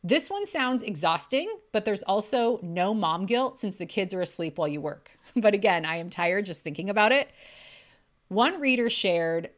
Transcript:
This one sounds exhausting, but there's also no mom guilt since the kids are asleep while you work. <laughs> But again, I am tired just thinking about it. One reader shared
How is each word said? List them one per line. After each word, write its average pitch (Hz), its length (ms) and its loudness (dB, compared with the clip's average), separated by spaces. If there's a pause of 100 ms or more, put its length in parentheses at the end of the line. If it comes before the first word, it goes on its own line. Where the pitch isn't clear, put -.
This 277 260 2
one 403 160 -4
sounds 254 380 -2
exhausting, 185 680 -2 (220)
but 220 140 0
there's 208 160 -2
also 233 600 0
no 175 300 0
mom 180 320 0
guilt 254 340 0
since 190 200 -6
the 170 80 -8
kids 190 260 -4
are 185 80 -4
asleep 170 380 -4
while 156 100 0
you 147 140 -4
work. - 300 -10 (120)
<laughs> - 120 -6
But 214 180 6
again, 180 320 2
I 165 100 -2
am 170 140 -8
tired 180 340 0
just 175 160 -8
thinking 165 300 -6
about 214 220 4
it. - 180 2 (1000)
One 277 320 2
reader 247 300 2
shared 170 680 0